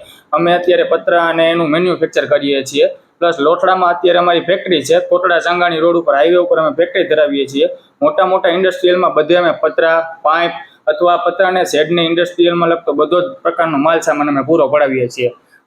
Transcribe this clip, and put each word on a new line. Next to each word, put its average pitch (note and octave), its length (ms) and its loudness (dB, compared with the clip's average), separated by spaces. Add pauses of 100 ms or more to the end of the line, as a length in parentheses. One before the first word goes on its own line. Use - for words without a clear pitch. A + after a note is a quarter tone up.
(320)
અમે E3+ 220 0
અત્યારે F3 300 2
પતરા E3+ 460 0
અને E3 220 2
એનું E3+ 180 -2
મેન્યુફેક્ચર D#3+ 560 -2
કરીએ C#3 380 0
છીએ. C3+ 240 0
પ્લસ - 520 -4
લોથડામાં F3+ 540 2
અત્યારે F3 260 0
અમારી F3 200 2
ફેક્ટરી F3 420 -2
છે. D3+ 180 2
કોટડા F3 400 0
ચાંગાણી F3 400 -2
રોડ E3+ 160 2
ઉપર, D#3+ 200 0
હાઈવે E3 200 2
ઉપર F3 220 2
અમે D#3 180 0
ફેક્ટરી F3 280 0
ધરાવીએ C#3+ 420 0
છીએ. C3+ 200 -2 (360)
મોટા G3+ 240 0
મોટા F#3+ 240 0
ઇન્ડસ્ટ્રીયલમાં F3+ 640 0
બધે D3+ 220 2
અમે F3 160 2 (100)
પતરા, E3 600 0
પાઇપ E3 300 0 (360)
અથવા F3 300 2
પતરાને F3 460 0
શેડને D#3 380 0
ઇન્ડસ્ટ્રીયલમાં E3+ 680 0
લગતો E3 240 -2
બધો D3+ 280 0
જ F3+ 200 -6
પ્રકારનો E3 360 -2
માલ D#3+ 220 2
સામાન D3 280 -2
અમે C#3+ 140 -2
પૂરો D3+ 260 2
પડાવીએ C3+ 400 0
છીએ. B2 240 -4 (360)